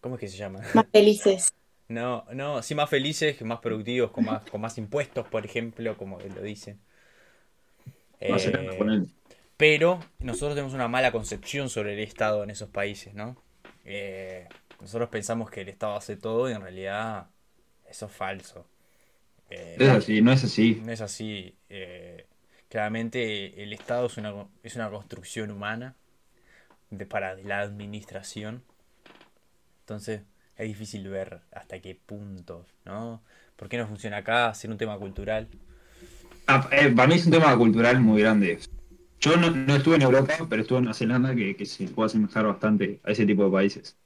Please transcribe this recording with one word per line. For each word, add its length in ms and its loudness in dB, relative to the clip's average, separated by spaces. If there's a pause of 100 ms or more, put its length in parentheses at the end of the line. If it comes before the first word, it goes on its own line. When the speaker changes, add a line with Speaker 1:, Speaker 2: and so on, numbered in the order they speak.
Speaker 1:
¿cómo 140 -8
es 60 -12
que 60 -10
se 100 -14
llama? 240 -12 (120)
Speaker 2:
Más 180 6
felices. 600 6 (360)
Speaker 1:
No, 440 -6
no, 300 -6
sí, 120 -6
más 140 -2
felices, 540 0
más 160 -6
productivos, 520 -2
con 140 0
más, 240 -4
con 120 -8
más 160 -8
impuestos, 500 -6
por 180 -6
ejemplo, 520 -8
como 220 -12
lo 220 -12
dicen. 380 -12 (1400)
Speaker 3:
Nueva 200 0
Zelanda, 340 -2
Speaker 1:
Eh, 40 -8
Speaker 3:
ponele. 300 0 (500)
Speaker 1:
pero 420 4 (200)
nosotros 360 -6
tenemos 180 -6
una 140 -4
mala 240 2
concepción 580 -6
sobre 240 -6
el 60 -8
Estado 440 -2
en 60 -10
esos 200 -14
países, 440 -8
¿no? 240 -12 (480)
Eh, 640 -12 (340)
nosotros 280 -6
pensamos 400 -6
que 120 -14
el 80 -12
Estado 260 -8
hace 220 -10
todo 320 -2
y 40 -6
en 80 -10
realidad 680 -8 (640)
eso 180 -16
es 40 -16
falso. 560 -12 (840)
Eh, 300 -16
Speaker 3:
Es 100 8
así, 320 4
no 100 8
es 120 4
así. 420 2
Speaker 1:
no 60 -8
es 100 -8
así. 540 -10 (140)
Eh, 560 -18 (440)
claramente 920 -6
el 80 -14
Estado 360 -4
es 100 -8
una, 300 -12 (160)
es 120 -18
una 140 -6
construcción 600 -10
humana 440 -10 (960)
de, 160 -12
para 300 -6
la 260 -6
administración. 1000 -12 (1160)
Entonces 400 -10 (360)
es 100 -8
difícil 400 -12
ver 340 -8 (100)
hasta 280 -18
qué 160 -16
punto, 680 -16 (180)
¿no? 380 -12 (340)
¿Por 140 -16
qué 80 -6
no 100 -4
funciona 300 -10
acá? 360 0
¿Será 200 -12
un 60 -10
tema 180 -6
cultural? 500 -6 (1000)
Speaker 3:
Ah, 240 4
eh, 240 6
para 120 8
mí 80 8
es 100 4
un 60 6
tema 260 8
cultural 420 6
muy 220 6
grande. 380 4 (600)
Yo 180 4
no, 140 6
no 240 4
estuve 200 6
en 80 6
Europa, 320 6 (140)
pero 120 0
estuve 180 0
en 60 2
Nueva 120 -4
Zelanda, 380 2
que, 200 -2
que 100 -8
se 220 -8
puede 200 -2
asemejar 380 2
bastante 580 0
a 80 -2
ese 140 2
tipo 200 4
de 60 4
países. 540 0